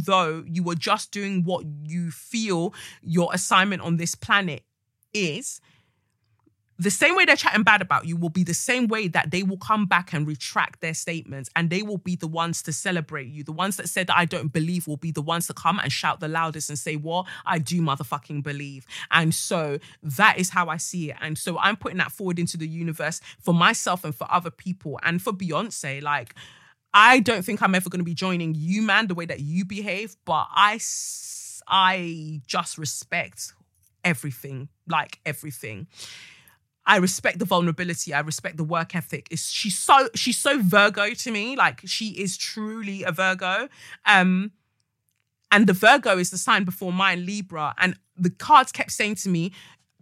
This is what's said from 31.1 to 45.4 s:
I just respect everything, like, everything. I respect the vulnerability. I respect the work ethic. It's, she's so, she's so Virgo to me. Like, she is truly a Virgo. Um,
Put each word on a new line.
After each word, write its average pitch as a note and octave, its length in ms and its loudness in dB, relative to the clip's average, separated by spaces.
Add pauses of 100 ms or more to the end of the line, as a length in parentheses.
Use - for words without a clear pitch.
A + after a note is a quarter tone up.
I E3+ 800 0
just - 320 -4
respect - 760 -8 (500)
everything, C#3 640 -6 (180)
like, D#3+ 380 -4
everything. C#3+ 600 -10 (1040)
I G3+ 100 8
respect F3+ 400 0
the A3+ 40 0
vulnerability. F3 720 0
I C#3+ 80 0
respect D#3 340 -8
the D#3 80 -4
work E3 320 -4
ethic. - 340 -8
It's, - 200 -6
she's - 280 -4
so, C4+ 380 6
she's A3+ 220 0
so C#4+ 240 2
Virgo G3+ 480 4
to A#3+ 220 -6
me. A3+ 260 -4
Like, E3 260 2
she G#3 280 -6
is F#3+ 260 -6
truly G#3+ 680 -8
a F#3 80 -2
Virgo. F#3 560 -2 (380)
Um, F#3+ 480 6 (960)